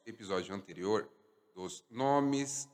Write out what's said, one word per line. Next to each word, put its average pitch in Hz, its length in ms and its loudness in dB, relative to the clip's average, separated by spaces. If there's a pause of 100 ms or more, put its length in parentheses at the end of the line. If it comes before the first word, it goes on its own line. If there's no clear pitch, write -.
episódio 95 500 -4
anterior, 95 560 -2 (440)
dos 92 340 -8
nomes 139 840 2